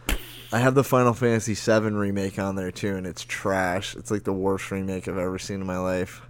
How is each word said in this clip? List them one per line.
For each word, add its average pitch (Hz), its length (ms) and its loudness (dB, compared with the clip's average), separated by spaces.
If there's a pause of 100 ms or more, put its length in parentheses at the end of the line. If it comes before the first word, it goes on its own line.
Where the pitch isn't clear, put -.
(540)
I 113 60 4
have 131 140 6
the 135 120 6
Final 123 280 6
Fantasy 113 420 2
seven 110 420 2
remake 98 420 -2
on 98 160 0
there, 92 160 -4
too, 98 240 -4
and 92 100 -6
it's 87 200 -8
trash. 95 720 -2
It's, - 140 -12
like, 104 120 -2
the 98 100 -2
worst 95 380 0
remake 95 380 -4
I've 90 80 -4
ever 92 200 -2
seen 98 220 -6
in 95 80 -6
my 92 120 -4
life. 92 500 -2